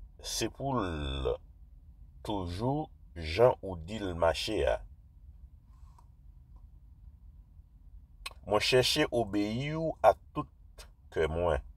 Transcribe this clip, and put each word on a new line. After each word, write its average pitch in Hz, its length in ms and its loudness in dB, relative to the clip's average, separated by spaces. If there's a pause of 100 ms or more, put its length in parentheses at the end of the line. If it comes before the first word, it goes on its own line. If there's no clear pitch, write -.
(220)
se - 260 -4
pou 131 300 -4
l 71 560 -2 (880)
toujou 107 640 -4 (280)
jan 85 440 4
ou 92 160 -8
di 87 240 -8
l. 95 160 -4
Mache 85 480 2
a 60 140 2 (3750)
mwen. 104 200 2
Chèche 131 480 4
obeyi 113 640 0
w 160 160 -2 (100)
ak 131 160 8 (140)
tout - 560 -10 (240)
kè 80 160 2
mwen. 82 320 2 (180)